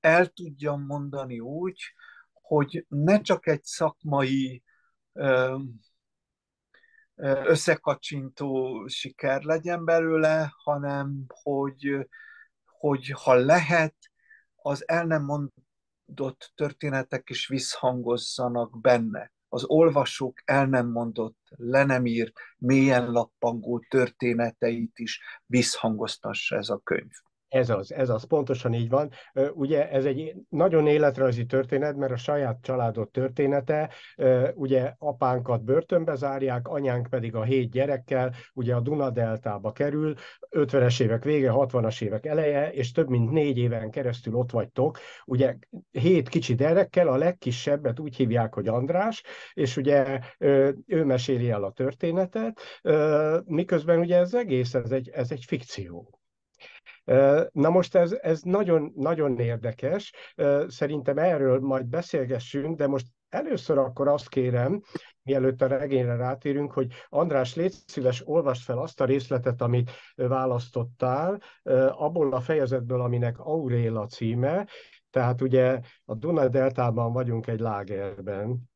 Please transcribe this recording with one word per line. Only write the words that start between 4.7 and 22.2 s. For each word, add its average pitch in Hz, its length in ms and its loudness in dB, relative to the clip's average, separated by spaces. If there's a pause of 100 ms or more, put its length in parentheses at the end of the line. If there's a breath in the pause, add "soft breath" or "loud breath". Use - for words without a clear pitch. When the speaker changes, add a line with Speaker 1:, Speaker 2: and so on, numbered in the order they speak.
Speaker 1:
ö, 131 440 0 (1600 soft breath)
ö, 135 300 -2
összekacsintó 135 1400 -2
siker 135 540 -6
legyen 165 440 -2
belőle, 160 680 2 (100)
hanem 139 640 -4
hogy, 139 800 -4 (580 loud breath)
hogy 139 440 -2
ha 135 240 2
lehet, 156 600 4 (600 soft breath)
az 143 320 -6
el 170 180 0
nem 160 180 0
mondott - 1300 -10
történetek 139 720 -6
is - 180 -8
visszhangozzanak 120 1300 -4
benne. 113 500 2 (160)
Az 123 180 -4
olvasók 143 800 2
el 139 200 4
nem 127 220 2
mondott, 117 500 -6 (100)
le 127 360 0
nem 127 220 2
írt, 117 280 -2 (240 loud breath)